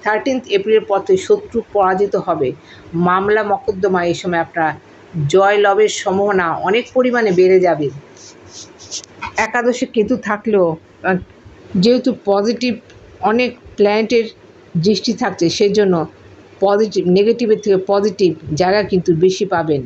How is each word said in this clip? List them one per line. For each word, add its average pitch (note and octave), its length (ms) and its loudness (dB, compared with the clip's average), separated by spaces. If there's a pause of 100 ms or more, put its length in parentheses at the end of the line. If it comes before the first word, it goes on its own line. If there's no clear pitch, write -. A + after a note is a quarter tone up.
থার্টিন্থ G#3+ 460 -2
এপ্রিলের G3+ 360 2
পর G3 140 -2
থেকে F#3+ 240 0
শত্রু G#3 400 -2 (100)
পরাজিত G3 440 0
হবে। D#3 360 -2 (420)
মামলা F#3+ 480 0
মকদ্দমা G3 640 -2
এই F3 100 0
সময় F3 240 -4
আপনারা E3 320 -2 (580)
জয় G3 300 4
লবের G#3 300 4
সম্ভাবনা G3 580 -2 (220)
অনেক A#3 160 0 (100)
পরিমাণে A#3+ 380 2
বেড়ে F#3 280 6
যাবে। D#3 300 0 (1500)
একাদশে A#3 500 -2
কেতু A3 300 -2
থাকলেও, G3+ 600 -2 (260)
আহ, F#3 140 0 (580)
যেহেতু A#3+ 360 2 (140)
পজিটিভ G#3+ 480 -2 (480)
অনেক A3+ 300 0 (260)
প্ল্যানেটের G#3+ 480 2 (520)
দৃষ্টি F#3+ 360 0
থাকছে, F#3 380 -2
সেই G3+ 220 0
জন্য F#3+ 340 2 (540)
পজিটিভ, G3+ 460 0
নেগেটিভের G#3+ 540 2
থেকে G3 260 0
পজিটিভ G3 440 0 (240)
জায়গা F#3 280 0
কিন্তু F#3 320 -2
বেশি F#3 300 0
পাবেন। D#3+ 420 -2